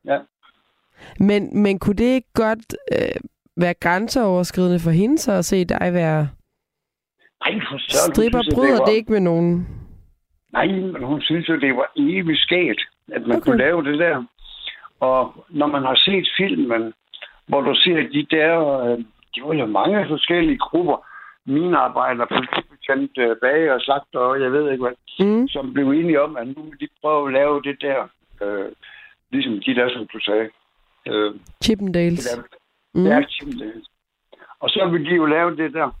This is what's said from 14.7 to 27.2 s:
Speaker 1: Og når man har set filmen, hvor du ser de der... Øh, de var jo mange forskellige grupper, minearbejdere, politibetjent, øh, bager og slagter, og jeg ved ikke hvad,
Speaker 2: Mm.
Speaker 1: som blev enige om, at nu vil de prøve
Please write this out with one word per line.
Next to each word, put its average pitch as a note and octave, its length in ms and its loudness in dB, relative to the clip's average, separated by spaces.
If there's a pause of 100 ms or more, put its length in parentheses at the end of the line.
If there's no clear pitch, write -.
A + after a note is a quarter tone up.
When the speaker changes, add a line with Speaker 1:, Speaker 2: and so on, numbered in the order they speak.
Speaker 1:
Og C3 500 -2
når D3 180 0
man C#3+ 160 -2
har C3 120 0
set F#3+ 320 2 (100)
filmen, A#2+ 560 -2 (540)
hvor C#3+ 140 2
du C3+ 140 0
ser F3 200 4 (200)
de D3+ 160 0
der... D#3 540 2
Øh, A#2+ 120 0 (380)
de A#2 80 -8
var D3+ 100 -4
jo C#3+ 120 0
mange C3 440 0
forskellige D#3 480 0
grupper, D#3+ 400 0 (480)
minearbejdere, B2+ 840 0
politibetjent, - 920 -4
øh, A#2 240 2
bager D3 320 2
og B2 80 0
slagter, C#3 380 -4
og B2+ 220 0
jeg B2+ 100 0
ved D3 200 0
ikke B2+ 120 -4
hvad, B2 420 -2
Speaker 2:
Mm. A3 220 2
Speaker 1:
som C3 260 -8
blev C#3 160 0
enige D#3 320 2
om, D3+ 160 -4
at A#2 100 -8
nu C#3 220 -12
vil D3 100 -20
de D3+ 80 -10 (140)
prøve D3+ 260 0